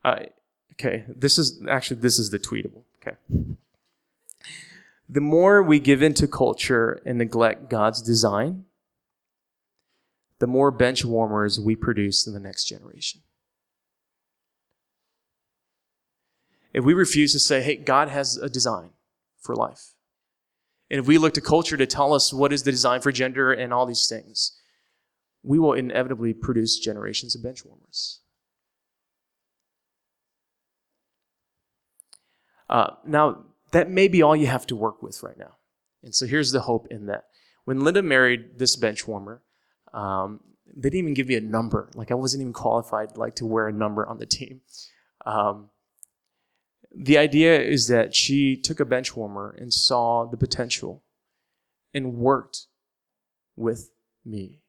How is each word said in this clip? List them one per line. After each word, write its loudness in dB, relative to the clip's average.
Uh, 0
okay, -6
this 0
is, -2
actually, -4
this 2
is -2
the -4
tweetable. -10
Okay. -12
The -2
more 6
we 8
give 6
in 6
to 2
culture 0
and -2
neglect 0
God's 0
design, 0
the 0
more 4
bench 0
warmers 0
we 0
produce 0
in -12
the -12
next -10
generation. -12
If -2
we 6
refuse 4
to 0
say, 2
"Hey, -2
God 2
has -4
a -6
design -4
for -10
life," -6
and -2
if -2
we 6
look 4
to 0
culture 2
to 2
tell 0
us 2
what 2
is -4
the 0
design 0
for 2
gender 0
and -2
all 0
these -2
things, -8
we 2
will 4
inevitably -2
produce -2
generations -8
of -16
bench -14
warmers. -14
Uh, 0
now, 0
that 2
may 4
be 4
all 6
you 2
have -4
to -8
work -4
with -16
right -16
now. -20
And -20
so -2
here's 0
the 0
hope -4
in -12
that. -8
When -2
Linda 4
married 2
this 0
bench -4
warmer, -12
um, -6
they -4
didn't -4
even -4
give -2
me 0
a -2
number. -4
Like, -12
I -2
wasn't -4
even -8
qualified, -4
like, -6
to -8
wear 0
a -6
number -4
on -12
the -12
team. -8
Um, -2
the 4
idea 4
is 0
that 2
she 2
took -8
a 2
bench -4
warmer -10
and -8
saw 0
the -10
potential -4
and -8
worked -2
with -6
me -14